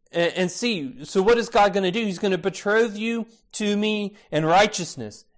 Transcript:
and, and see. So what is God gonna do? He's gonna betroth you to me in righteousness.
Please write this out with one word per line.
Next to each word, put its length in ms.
and, 200
and 180
see. 520
So 180
what 160
is 120
God 240
gonna 180
do? 140
He's 140
gonna 180
betroth 600
you 300
to 240
me 400
in 140
righteousness. 800